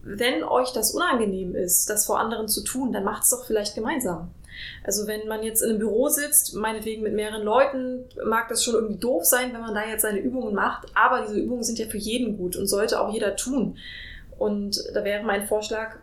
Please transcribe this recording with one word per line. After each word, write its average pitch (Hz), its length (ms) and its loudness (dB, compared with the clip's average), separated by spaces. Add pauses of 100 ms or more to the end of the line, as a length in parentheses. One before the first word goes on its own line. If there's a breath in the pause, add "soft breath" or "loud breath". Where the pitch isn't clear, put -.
wenn 254 400 0
euch 254 280 2
das - 240 0
unangenehm 214 580 2
ist, - 340 2
das 214 200 0
vor 214 120 2
anderen 220 280 -2
zu 214 160 -2
tun, 254 280 -2
dann 202 120 -2
macht's 202 260 2
doch 247 160 0
vielleicht 208 300 0
gemeinsam. 202 560 -2 (520 loud breath)
Also 202 220 0
wenn 214 220 -4
man 220 160 -4
jetzt 220 180 0
in 226 80 2
einem 220 80 2
Büro 220 320 4
sitzt, 285 460 2
meinetwegen 220 480 -2
mit 208 100 0
mehreren 214 300 -2
Leuten, 254 600 2 (200)
mag 226 240 2
das 226 140 0
schon 233 100 0
irgendwie 214 260 2
doof 254 260 2
sein, 254 280 4
wenn 226 80 -8
man 226 140 -6
da 214 120 -2
jetzt 220 140 -4
seine 208 180 0
Übungen 240 360 -2
macht, 208 400 0
aber 226 320 4
diese 208 120 -2
Übungen 240 240 -2
sind 233 140 -2
ja 220 80 -2
für 214 140 -6
jeden 220 360 0
gut 180 200 -4
und 196 100 -2
sollte 202 340 2
auch 208 140 0
jeder 208 220 0
tun. 254 420 0 (640 loud breath)
Und 202 440 0 (120)
da 208 80 0
wäre 208 200 -2
mein 208 220 0
Vorschlag 214 580 -2